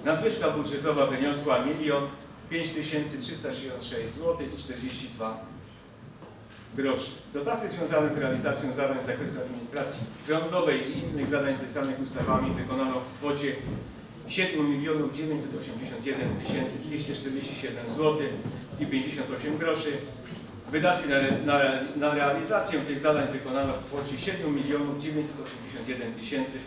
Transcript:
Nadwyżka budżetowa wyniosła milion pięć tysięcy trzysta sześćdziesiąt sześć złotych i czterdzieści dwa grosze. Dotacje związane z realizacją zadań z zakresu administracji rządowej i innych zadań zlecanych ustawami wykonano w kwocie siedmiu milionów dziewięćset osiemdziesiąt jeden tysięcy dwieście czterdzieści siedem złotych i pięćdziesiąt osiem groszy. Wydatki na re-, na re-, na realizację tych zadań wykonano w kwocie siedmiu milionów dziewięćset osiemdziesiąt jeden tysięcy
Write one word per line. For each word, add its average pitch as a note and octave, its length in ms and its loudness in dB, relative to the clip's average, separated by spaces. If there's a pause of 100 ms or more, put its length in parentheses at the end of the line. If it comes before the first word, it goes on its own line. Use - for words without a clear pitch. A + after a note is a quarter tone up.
Nadwyżka D#3 460 4
budżetowa C#3+ 560 2
wyniosła C3 580 2
milion D3 380 2 (480)
pięć D#3+ 180 0
tysięcy D3 520 -2
trzysta - 280 -6
sześćdziesiąt B2+ 360 -6
sześć A2+ 300 -4
złotych - 400 0
i - 20 -8
czterdzieści - 580 -6
dwa A2 320 -6 (1300)
grosze. C3+ 340 0 (240)
Dotacje F3+ 340 0
związane D3+ 460 2
z - 40 0
realizacją C3+ 540 0
zadań C3+ 300 2
z A2+ 40 -4
zakresu B2+ 340 -4
administracji B2 600 -6 (280)
rządowej D#3+ 640 4
i - 80 -4
innych C#3 300 0
zadań C#3 280 2
zlecanych C3 440 -2
ustawami - 540 2
wykonano C3 460 0
w - 180 -8
kwocie C#3+ 340 0 (760)
siedmiu E3+ 340 2
milionów C#3+ 540 2
dziewięćset D3 440 -2
osiemdziesiąt A#2 460 -6
jeden - 300 0
tysięcy - 420 0
dwieście D3 360 -4
czterdzieści C3+ 400 -4
siedem A#2 360 -4
złotych D3+ 400 4 (500)
i D3 60 2
pięćdziesiąt C3 440 0
osiem D3 280 -2
groszy. D#3 340 2 (760)
Wydatki D#3 380 4
na C#3 80 6
re-, C3+ 280 6
na C#3+ 160 6
re-, C3 240 4 (120)
na D3 180 4
realizację E3 640 2
tych C#3 220 -2
zadań D3 320 6
wykonano C3+ 400 0
w - 120 -4
kwocie C#3+ 340 -4
siedmiu E3+ 320 0
milionów C#3+ 520 0
dziewięćset D3+ 420 -2
osiemdziesiąt A2+ 440 -8
jeden A#2+ 240 -4
tysięcy C3 540 -4